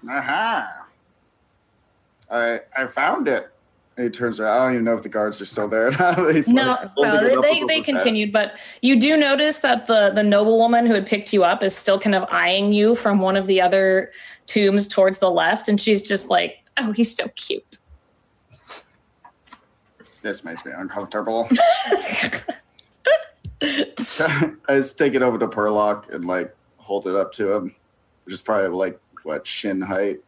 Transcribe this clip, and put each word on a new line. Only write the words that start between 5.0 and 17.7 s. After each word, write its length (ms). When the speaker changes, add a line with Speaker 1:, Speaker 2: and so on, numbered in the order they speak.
Speaker 1:
the 80
guards 320
are 40
still 220
there. 240
<laughs> 400
He's, 180
Speaker 2:
No, 180
Speaker 1:
like, 240
holding 220
Speaker 2:
well, 20
Speaker 1:
it 140
Speaker 2:
they, 60
Speaker 1:
up 60
Speaker 2:
they, 160
Speaker 1:
above 100
Speaker 2:
they 100
Speaker 1:
his 100
head. 80
Speaker 2:
continued, 360
but 280
you 160
do 180
notice 420
that 280
the, 260
the 80
noble 380
woman 260
who 80
had 140
picked 260
you 100
up 200
is 120
still 220
kind 160
of 160
eyeing 440
you 200
from 260
one 160
of 120
the 120
other 520
tombs 420
towards 300
the 140
left, 360
and 140
she's 220
just 260
like, 300
"Oh, 140
he's 240
so 140
cute." 480